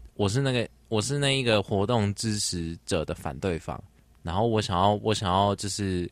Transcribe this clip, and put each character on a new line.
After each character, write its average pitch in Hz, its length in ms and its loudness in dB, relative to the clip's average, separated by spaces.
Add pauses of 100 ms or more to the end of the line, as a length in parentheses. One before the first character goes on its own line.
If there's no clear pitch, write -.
(140)
我 101 140 0
是 113 120 0
那 135 120 0
个， 120 160 -2 (200)
我 110 120 0
是 131 160 -2
那 139 220 2
一 131 60 0
个 110 180 4
活 101 240 0
动 107 280 2
支 107 260 -2
持 82 440 -4
者 82 200 -2
的 78 100 -4
反 69 240 -8
对 90 180 -2
方， - 240 -8 (420)
然 82 120 -4
后 110 140 2
我 110 120 2
想 95 160 -2
要， 101 260 4
我 110 120 2
想 98 180 -2
要 101 220 4
就 98 140 -6
是 92 440 -2